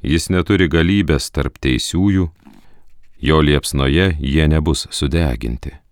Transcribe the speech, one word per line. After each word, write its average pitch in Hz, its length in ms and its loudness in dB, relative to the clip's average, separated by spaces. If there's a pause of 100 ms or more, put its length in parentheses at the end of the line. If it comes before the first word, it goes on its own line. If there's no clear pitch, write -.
Jis 78 300 -2
neturi 90 360 2
galybės 82 640 0
tarp - 300 -6
teisiųjų, 87 680 0 (920)
jo 78 200 2
liepsnoje 73 760 0
jie 71 300 0
nebus 78 420 0
sudeginti. 65 840 -4 (160)